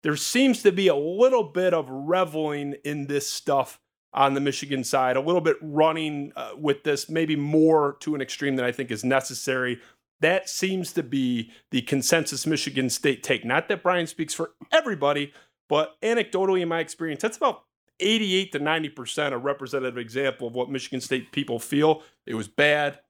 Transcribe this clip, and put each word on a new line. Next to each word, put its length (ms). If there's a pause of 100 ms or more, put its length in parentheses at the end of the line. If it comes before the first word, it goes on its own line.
There 140
seems 480
to 80
be 160
a 80
little 480
bit 280
of 160
reveling 840 (100)
in 220
this 240
stuff 500 (320)
on 220
the 60
Michigan 440
side, 320
a 40
little 200
bit 220
running, 720
uh, 220
with 260
this, 240
maybe 280
more 640
to 140
an 60
extreme 360
than 100
I 60
think 180
is 140
necessary. 760 (400)
That 300
seems 420
to 100
be 480 (200)
the 120
consensus 640
Michigan 440
State 320
take. 220
Not 240
that 140
Brian 240
speaks 280
for 160 (220)
everybody, 600 (360)
but 340
anecdotally 580
in 80
my 120
experience, 420
that's 140
about 260 (380)
eighty-eight 520
to 60
ninety 300
percent 460
a 40
representative 600
example 500
of 60
what 160
Michigan 300
State 320
people 260
feel. 440 (240)
It 80
was 140
bad 600